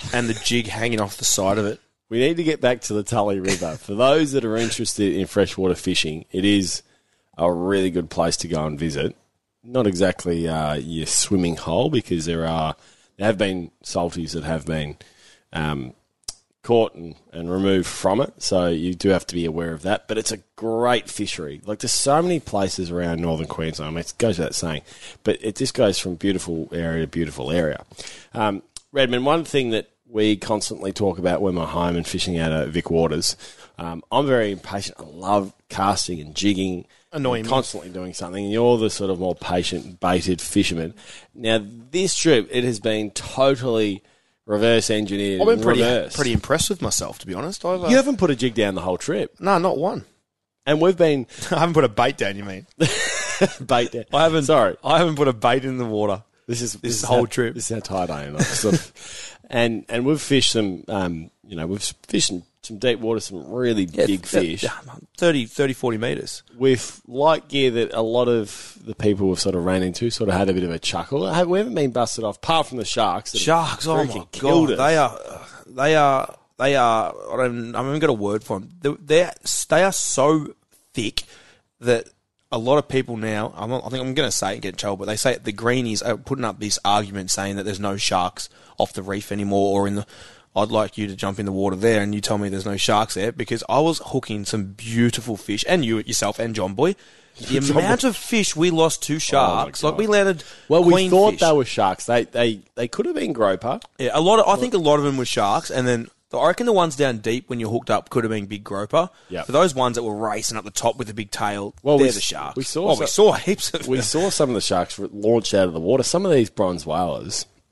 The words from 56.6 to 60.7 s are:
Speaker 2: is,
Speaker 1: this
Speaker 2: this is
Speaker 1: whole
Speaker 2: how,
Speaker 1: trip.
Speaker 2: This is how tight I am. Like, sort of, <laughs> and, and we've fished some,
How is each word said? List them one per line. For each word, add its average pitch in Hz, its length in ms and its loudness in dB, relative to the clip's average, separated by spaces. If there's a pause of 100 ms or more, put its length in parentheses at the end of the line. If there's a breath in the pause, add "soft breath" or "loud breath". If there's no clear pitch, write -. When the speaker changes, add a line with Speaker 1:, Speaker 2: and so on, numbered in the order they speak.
Speaker 2:
is, 117 120 -4
Speaker 1:
this - 80 -14
Speaker 2:
this 117 140 -2
is 107 80 -4
Speaker 1:
whole 123 160 4
Speaker 2:
how, 120 60 2
Speaker 1:
trip. 117 300 -2
Speaker 2:
This 117 160 -6
is 113 40 -2
how 110 60 -6
tight 90 280 -4
I 73 140 -6
am. 71 100 -12
Like, 76 100 -2
sort - 320 0
of, - 680 -10
<laughs> - 60 -20
and, 117 380 0
and 120 180 -2
we've 147 160 2
fished 131 300 2
some, 101 380 0